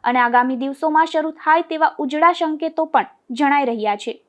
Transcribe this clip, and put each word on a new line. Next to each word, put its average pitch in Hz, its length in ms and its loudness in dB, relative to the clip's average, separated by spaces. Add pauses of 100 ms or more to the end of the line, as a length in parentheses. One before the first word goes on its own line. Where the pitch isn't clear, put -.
અને 247 160 0
આગામી 247 420 2
દિવસોમાં 311 540 0
શરૂ 311 240 -2
થાય 330 320 2
તેવા 320 260 0
ઉજળા 302 360 2
સંકેતો 320 520 -2
પણ 269 260 -2 (180)
જણાઈ 277 420 2
રહ્યા 208 260 -4
છે. - 180 -10 (120)